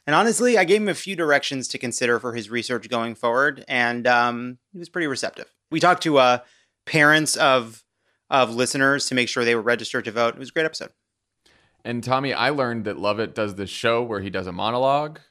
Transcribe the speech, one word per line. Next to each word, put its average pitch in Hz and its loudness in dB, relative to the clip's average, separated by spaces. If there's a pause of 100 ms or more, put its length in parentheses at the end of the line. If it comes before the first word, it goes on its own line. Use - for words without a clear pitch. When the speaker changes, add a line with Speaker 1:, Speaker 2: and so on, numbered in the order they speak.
Speaker 1:
And 147 0
honestly, 226 4
I 185 4
gave 202 4
him 208 -2
a 165 -2
few 190 -8
directions 143 -2
to - -10
consider 120 -2
for 117 -6
his 110 -8
research 113 -6
going 117 -4
forward, 131 0
and, 120 -2
um, 120 0 (160)
he 185 -16
was 170 -16
pretty 170 -4
receptive. - -8 (180)
We 160 -2
talked 180 4
to, 151 4
uh, 123 6 (460)
parents 151 4
of, 127 0 (440)
of 127 4
listeners 135 2
to 131 -4
make 123 2
sure 123 -2
they 117 4
were 113 0
registered 117 -2
to 113 -6
vote. 117 0
It 123 -18
was 131 -14
a - -20
great 160 -2
episode. - -8 (960)
Speaker 2:
And 120 -6
Tommy, 131 0
I 117 0
learned 120 -2
that 98 -6
Lovett 101 -2
does 104 -4
this 95 -8
show 117 0
where 113 -6
he 98 -6
does 92 -6
a 92 -8
monologue 131 -2